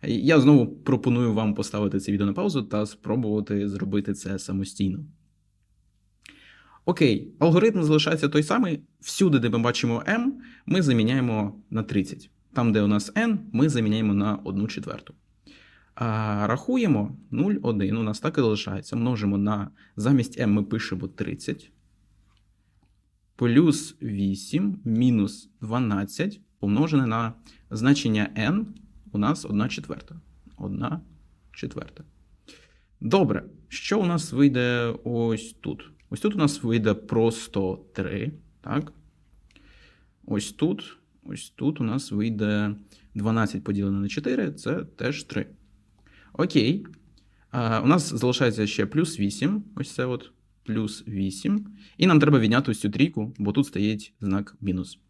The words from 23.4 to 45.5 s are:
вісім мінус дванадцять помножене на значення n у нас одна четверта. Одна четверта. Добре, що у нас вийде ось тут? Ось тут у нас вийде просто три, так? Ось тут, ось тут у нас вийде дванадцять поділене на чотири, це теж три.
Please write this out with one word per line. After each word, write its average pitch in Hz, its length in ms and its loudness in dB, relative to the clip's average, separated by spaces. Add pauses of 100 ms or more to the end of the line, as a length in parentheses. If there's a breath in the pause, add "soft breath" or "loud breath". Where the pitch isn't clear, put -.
вісім 98 840 -2
мінус 113 680 2 (100)
дванадцять 127 800 -2 (180)
помножене 135 480 2
на 113 280 -2 (360 soft breath)
значення 110 680 2
n 165 280 0 (480)
у 104 60 -2
нас 117 260 0
одна 104 240 0
четверта. - 520 -10 (360)
Одна 127 440 -6 (520)
четверта. - 520 -12 (960 soft breath)
Добре, 127 440 2 (240)
що - 320 -2
у 185 60 2
нас 170 260 -2
вийде 123 600 2 (100)
ось 117 560 -2
тут? - 300 -10 (220)
Ось - 80 -8
тут 208 140 0
у 202 40 -4
нас 147 240 0
вийде 113 320 2
просто 110 880 -2 (100)
три, 101 380 -6 (280)
так? - 320 -6 (1300 soft breath)
Ось 104 260 -4
тут, - 460 -4 (240)
ось - 280 -14
тут 147 300 -4
у 123 40 -2
нас 120 280 -4
вийде 104 640 -2 (400 soft breath)
дванадцять 107 500 -2
поділене 98 360 0
на 98 80 -2
чотири, 180 440 -2
це - 320 -6
теж - 400 -8
три. - 220 -6 (840 soft breath)